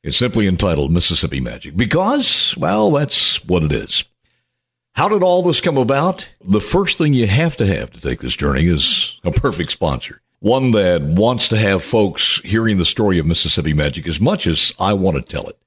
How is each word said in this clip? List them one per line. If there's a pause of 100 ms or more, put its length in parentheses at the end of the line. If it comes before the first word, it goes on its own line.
It's
simply
entitled
Mississippi
Magic
because,
well,
that's
what
it
is. (880)
How
did
all
this
come
about? (160)
The
first
thing
you
have
to
have
to
take
this
journey
is
a
perfect
sponsor. (160)
One
that
wants
to
have
folks
hearing
the
story
of
Mississippi
Magic
as
much
as
I
want
to
tell
it.